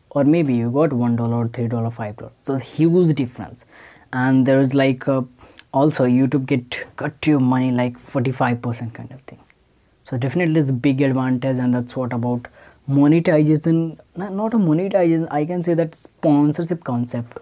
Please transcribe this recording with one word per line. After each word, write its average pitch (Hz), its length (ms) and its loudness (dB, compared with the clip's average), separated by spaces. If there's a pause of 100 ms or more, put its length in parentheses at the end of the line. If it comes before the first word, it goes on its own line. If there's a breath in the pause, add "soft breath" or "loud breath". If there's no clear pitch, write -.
(120)
or 143 120 0 (140)
maybe 143 240 0
you 117 160 -2
got 151 160 2
one 120 300 0
dollar, 117 220 -2
or - 20 -2
three 117 280 -6
dollar, 117 240 -4
five 107 180 -10
dollar. - 140 -18 (120)
So 139 100 -4
it's 127 100 -4
a - 20 -20
huge 165 580 2
difference. - 420 -12 (560 loud breath)
And 131 300 4
there 135 160 4
is, 131 160 0
like, 131 240 0
uh, 135 160 0 (500 loud breath)
also 139 320 2
YouTube 131 400 2
get 131 400 -4 (120)
cut - 360 -4
your 143 60 4
money, 127 320 2
like, 123 260 -2
forty-five 127 680 -2
percent 117 260 -8
kind 117 180 -16
of 131 100 -20
thing. - 180 -20 (640)
So - 240 -6
definitely 165 320 0
it's 139 100 2
a 123 120 -2 (100)
big 135 100 0
advantage, 131 560 0
and 123 160 0
that's 123 220 -4
what 127 180 -4
about 123 340 -4 (380 soft breath)
monetization, 156 1120 2 (200)
not, 196 160 -8
not 220 200 -4
a 240 40 2
monetization, 175 720 2
I 151 140 -2
can 175 180 -4
say 170 120 0
that 160 200 -2
sponsorship 156 880 0
concept 120 580 -6